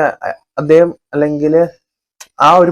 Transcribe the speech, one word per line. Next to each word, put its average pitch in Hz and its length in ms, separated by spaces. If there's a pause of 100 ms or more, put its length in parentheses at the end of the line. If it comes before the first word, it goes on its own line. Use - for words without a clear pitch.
അ-, 143 120 (120)
അ-, - 100 (220)
അദ്ദേഹം 160 300 (240)
അല്ലെങ്കിൽ 147 400 (920)
ആ - 20 (120)
ഒരു 175 100